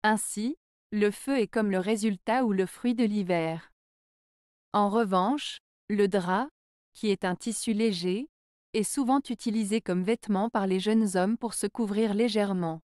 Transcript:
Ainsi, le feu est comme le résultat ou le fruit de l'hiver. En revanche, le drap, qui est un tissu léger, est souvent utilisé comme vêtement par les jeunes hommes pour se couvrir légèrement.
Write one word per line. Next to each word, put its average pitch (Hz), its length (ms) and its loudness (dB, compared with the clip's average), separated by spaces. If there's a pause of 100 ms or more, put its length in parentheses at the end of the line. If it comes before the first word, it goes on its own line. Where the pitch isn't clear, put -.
Ainsi, 214 520 -2 (360)
le 208 180 4
feu 269 260 -4
est 220 120 2
comme 214 240 0
le 185 80 2
résultat 220 640 0
ou 214 80 2
le 190 120 2
fruit 240 300 -2
de 240 80 0
l'hiver. 175 720 0 (1000)
En 208 160 2
revanche, 208 720 0 (300)
le 202 180 2
drap, 190 400 0 (480)
qui - 140 -2
est 196 160 0
un 180 100 0
tissu - 380 -4
léger, 208 560 0 (440)
est 220 120 0
souvent 277 440 2
utilisé 220 520 -2
comme 180 240 -2
vêtement 214 440 0
par 202 200 -2
les 190 100 2
jeunes 208 380 2
hommes 190 200 2
pour - 180 -6
se - 120 -4
couvrir 208 480 -2
légèrement. 202 640 0 (140)